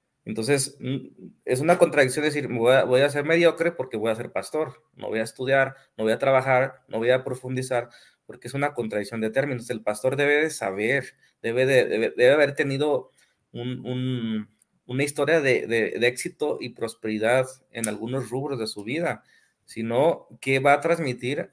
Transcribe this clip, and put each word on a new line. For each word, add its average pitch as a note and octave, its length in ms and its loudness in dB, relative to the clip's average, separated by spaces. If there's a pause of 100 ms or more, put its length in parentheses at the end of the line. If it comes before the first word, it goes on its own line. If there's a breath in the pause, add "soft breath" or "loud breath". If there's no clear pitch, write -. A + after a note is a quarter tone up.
(240)
Entonces, A2+ 560 -2
mm, C3 260 -6 (380)
es B2+ 160 0
una E3+ 180 4
contradicción D3 460 2
decir, D3 240 -2
"Voy A#2+ 260 2
a, A#2+ 100 6
voy B2+ 180 4
a C#3+ 80 2
ser C#3 140 -2
mediocre E3 480 2
porque B2+ 240 -8
voy A2 140 -2
a A2 60 -2
ser - 160 -10
pastor, D3 500 -6 (120)
no G2+ 140 -10
voy G#2+ 120 -4
a A2+ 40 -2
estudiar, C3 520 0 (200 soft breath)
no A2 80 -2
voy A2 80 2
a B2 60 0
trabajar, C3+ 720 2
no A2 100 -6
voy A#2 120 2
a B2+ 140 2
profundizar", B2+ 640 -4 (360 loud breath)
porque - 220 -16
es A#2 60 -8
una C#3 200 -2
contradicción A2 460 -4
de A2 100 -2
términos. C3 400 -2
El A2 120 -8
pastor B2 340 -2
debe D3 260 2
de D#3+ 80 -2
saber, A2 640 -2 (280 soft breath)
debe A#2+ 240 0
de, C3 200 6
debe, A2 300 0
debe B2 160 8
haber C#3+ 220 4
tenido C#3 560 -2 (420 soft breath)
un, B2 340 -8
un, A#2+ 640 -4 (380)
una C3 180 -2
historia C#3+ 360 0
de, C3 260 0
de, A2+ 320 -2
de A2+ 100 2
éxito D3 520 -4
y B2 100 -10
prosperidad A2+ 760 -2 (260)
en A2+ 160 -4
algunos A2+ 420 -6
rubros C3+ 300 -6
de A2 80 -4
su G#2 160 -12
vida, C3+ 400 -6 (400 soft breath)
sino, A#2+ 640 -2 (120)
¿qué C3+ 200 0
va C#3+ 140 6
a C#3+ 60 2
transmitir D3 720 -2